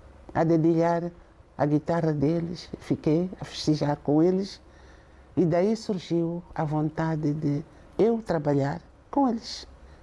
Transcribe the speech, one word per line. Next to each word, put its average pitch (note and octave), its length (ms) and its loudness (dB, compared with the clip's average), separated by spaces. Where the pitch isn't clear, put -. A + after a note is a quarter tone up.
a D#3+ 100 2
dedilhar E3+ 680 2
a C#3+ 80 0
guitarra D#3+ 460 0
deles, E3 580 -2
fiquei D#3+ 500 0
a - 60 -12
festejar D3 520 -2
com D3+ 240 2
eles F#3 380 0
e F3+ 80 4
daí F3 300 2
surgiu E3+ 680 -4
a D#3+ 120 -2
vontade D#3 680 -2
de D3 300 -2
eu A3+ 240 2
trabalhar D3 600 0
com C#4 200 2
eles. - 360 -6